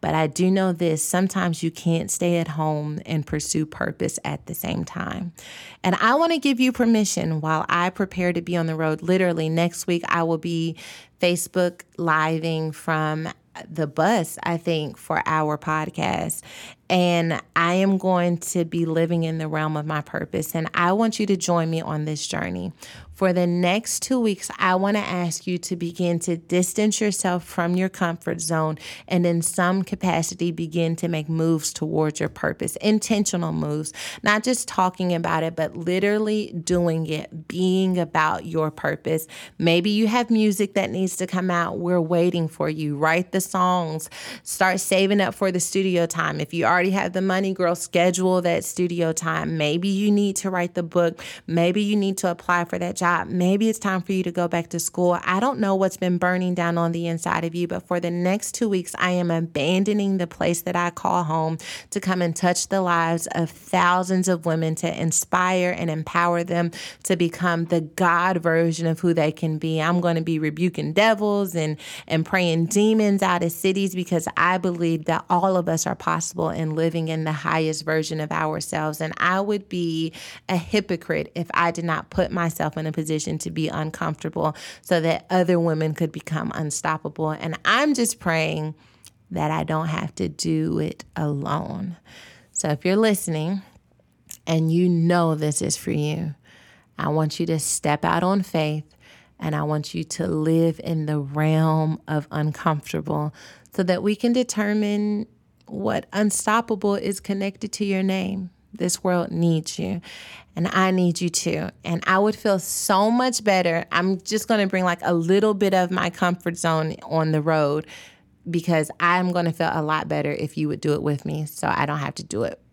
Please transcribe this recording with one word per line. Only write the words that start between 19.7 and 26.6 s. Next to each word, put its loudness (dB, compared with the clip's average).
of -4
my -4
purpose. -6
And -2
I 4
want 2
you 0
to 2
join 0
me 0
on -4
this -6
journey. -6
For 2
the 2
next 0
two 0
weeks, 0
I 2
wanna 2
ask -4
you -2
to -6
begin -2
to -2
distance 0